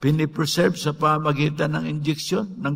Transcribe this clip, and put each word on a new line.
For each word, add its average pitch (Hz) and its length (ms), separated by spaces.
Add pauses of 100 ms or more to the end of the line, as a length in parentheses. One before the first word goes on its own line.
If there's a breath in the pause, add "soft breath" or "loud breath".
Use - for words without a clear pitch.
pinipreserve 156 800
sa 151 160
pamagitan 151 800
ng 160 80
injection, 156 720
ng 143 200